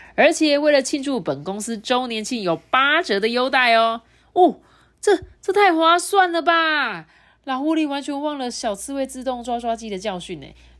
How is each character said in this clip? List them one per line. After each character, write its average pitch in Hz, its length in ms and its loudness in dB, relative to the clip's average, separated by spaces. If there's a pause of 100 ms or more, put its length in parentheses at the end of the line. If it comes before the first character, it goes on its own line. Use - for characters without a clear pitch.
(180)
：“而 285 160 6
且 302 240 2
为 302 140 2
了 277 100 4
庆 277 220 -4
祝 269 160 -4
本 147 240 -6
公 196 180 -8
司 226 160 -8
周 254 300 -2
年 220 160 -6
庆， 226 180 -6
有 175 140 0 (160)
八 285 320 2
折 202 160 -2
的 214 80 0
优 247 240 -2
待 247 240 4
哦。” 226 260 2 (320)
哦， 349 240 4 (420)
这， 381 200 4 (240)
这 381 100 -2
太 403 180 6
划 330 280 4
算 370 320 2
了 339 100 -2
吧！ 302 640 0 (380)
老 262 160 -6
狐 311 160 0
狸 311 120 0
完 277 140 -4
全 277 180 -6
忘 294 200 -6
了 247 100 -6
小 233 240 -6
刺 233 200 -10
猬 269 120 -4
自 262 180 -10
动 247 200 -6
抓 240 160 -4
抓 233 160 -4
机 226 160 -10
的 190 80 -6
教 190 200 -6
训 170 200 -12
呢， 135 80 -18 (320)